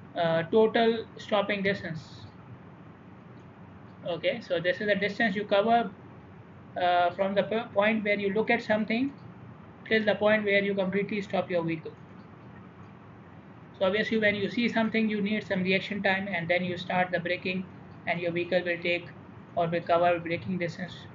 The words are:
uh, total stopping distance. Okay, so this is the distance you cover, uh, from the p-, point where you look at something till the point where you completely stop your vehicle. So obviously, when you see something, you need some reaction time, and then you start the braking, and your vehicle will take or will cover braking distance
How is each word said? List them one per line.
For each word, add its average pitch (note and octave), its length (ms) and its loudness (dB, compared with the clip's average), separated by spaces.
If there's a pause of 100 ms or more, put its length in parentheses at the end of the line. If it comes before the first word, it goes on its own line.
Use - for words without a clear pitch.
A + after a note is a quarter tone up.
(160)
uh, E3 280 2
total A3+ 600 4 (120)
stopping G3+ 440 0
distance. F#3 600 -4 (1900)
Okay, F3+ 320 -2
so F3 200 -2
this F3+ 200 0
is G#3+ 80 -4
the G#3 80 4
distance G3+ 400 0
you G#3 80 -2
cover, G3+ 460 4 (880)
uh, F3 320 4
from F#3+ 220 0
the G3 100 4
p-, G3+ 160 -2 (140)
point G#3+ 300 4
where G#3 160 2
you G3 140 0
look A3 180 2
at A#3 100 2
something A3 500 0 (760)
till A3 180 2
the G3+ 100 4
point G#3+ 300 4
where G3+ 180 4
you G3+ 120 0
completely G3 460 0
stop F#3 280 -2
your F3 140 0
vehicle. D#3+ 280 -4 (1900)
So G3 60 2
obviously, G#3+ 340 2
when G#3 160 4
you G3+ 140 -2
see A#3 200 0
something, A3 400 2
you G#3 120 0
need G#3 240 -2
some F#3 180 -2
reaction F#3+ 400 0
time, G3 240 0
and E3+ 200 -4
then F3 160 2
you F3+ 140 -4
start F3+ 340 0
the F3 80 0
braking, F3+ 460 -2 (400)
and F3 140 -2
your F3 120 -2
vehicle F3 320 0
will E3+ 180 -2
take F3 280 -2 (460)
or E3+ 120 2
will E3+ 140 0
cover F3 380 4
braking E3+ 380 -4
distance F3 360 -6 (220)